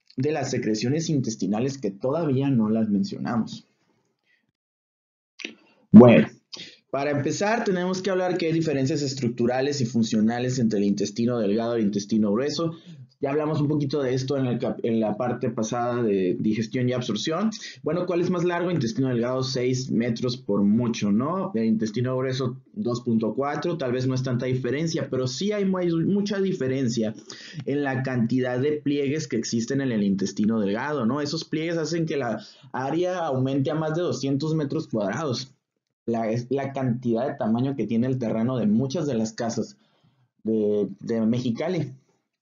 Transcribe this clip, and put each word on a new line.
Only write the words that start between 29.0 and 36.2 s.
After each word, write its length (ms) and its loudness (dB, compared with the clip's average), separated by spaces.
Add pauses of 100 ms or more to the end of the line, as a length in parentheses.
que 80 -2
existen 440 -2
en 120 0
el 100 2
intestino 560 2
delgado, 480 0
¿no? 140 0
Esos 240 -4
pliegues 340 -4
hacen 280 -2
que 100 -4
la 260 -2 (300)
área 460 -2
aumente 520 0
a 60 -2
más 180 -2
de 80 -2
doscientos 540 -2
metros 320 -4
cuadrados. 640 -4 (520)
La, 220 -2